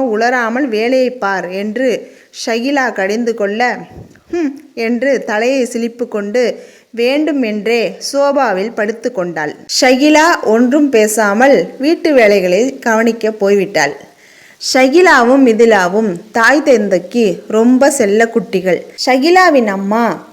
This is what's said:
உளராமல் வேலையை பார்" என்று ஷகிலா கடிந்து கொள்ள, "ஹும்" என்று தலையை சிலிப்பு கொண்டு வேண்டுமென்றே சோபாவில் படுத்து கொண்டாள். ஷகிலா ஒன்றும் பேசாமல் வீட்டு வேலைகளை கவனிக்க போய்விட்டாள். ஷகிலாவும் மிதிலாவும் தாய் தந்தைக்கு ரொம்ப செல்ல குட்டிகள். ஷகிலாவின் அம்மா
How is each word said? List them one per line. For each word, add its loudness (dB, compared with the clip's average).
உளராமல் -2
வேலையை 0
பார்" -4
என்று -4
ஷகிலா -4
கடிந்து -4
கொள்ள, -4
"ஹும்" -4
என்று -2
தலையை -2
சிலிப்பு -6
கொண்டு -4
வேண்டுமென்றே -2
சோபாவில் -2
படுத்து -6
கொண்டாள். -6
ஷகிலா 4
ஒன்றும் 2
பேசாமல் 2
வீட்டு 0
வேலைகளை 2
கவனிக்க -2
போய்விட்டாள். 0
ஷகிலாவும் 4
மிதிலாவும் 2
தாய் 2
தந்தைக்கு 0
ரொம்ப 4
செல்ல 2
குட்டிகள். -2
ஷகிலாவின் 2
அம்மா -2